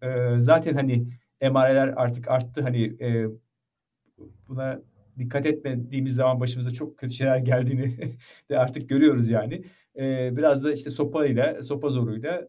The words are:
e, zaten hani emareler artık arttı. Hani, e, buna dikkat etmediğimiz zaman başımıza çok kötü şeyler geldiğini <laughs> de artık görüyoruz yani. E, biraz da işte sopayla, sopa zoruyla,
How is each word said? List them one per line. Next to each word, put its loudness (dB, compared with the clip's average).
e, -6
zaten 4
hani 2
emareler 4
artık -2
arttı. -2
Hani, 0
e, 0
buna -6
dikkat -2
etmediğimiz -2
zaman 2
başımıza -2
çok -8
kötü -8
şeyler 2
geldiğini 0
<laughs> -16
de 2
artık 0
görüyoruz 4
yani. -2
E, -2
biraz 4
da 2
işte -6
sopayla, 0
sopa -4
zoruyla, -4